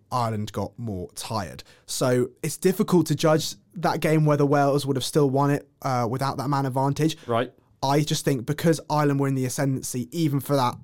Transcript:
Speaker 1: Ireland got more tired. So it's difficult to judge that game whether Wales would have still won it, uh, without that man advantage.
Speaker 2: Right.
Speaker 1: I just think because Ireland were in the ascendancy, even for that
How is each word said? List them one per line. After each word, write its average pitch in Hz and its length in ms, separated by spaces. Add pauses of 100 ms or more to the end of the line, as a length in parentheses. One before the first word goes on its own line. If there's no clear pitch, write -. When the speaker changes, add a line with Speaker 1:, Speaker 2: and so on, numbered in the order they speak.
(120)
Speaker 1:
Ireland 113 400
got 101 280
more 101 340
tired. 90 500 (220)
So 127 460 (100)
it's 156 160
difficult 185 500
to 147 80
judge 156 380 (220)
that 165 240
game 156 260
whether 147 220
Wales 143 400
would 139 80
have 123 80
still 147 260
won 139 220
it, - 160 (160)
uh, 123 260
without 135 280
that 123 120
man 139 160
advantage. 139 520 (100)
Speaker 2:
Right. 120 240 (320)
Speaker 1:
I 139 180
just 147 240
think 139 220
because 160 320 (100)
Ireland 147 300
were 139 80
in 135 80
the 131 100
ascendancy, 131 640
even 147 280
for 143 160
that 123 280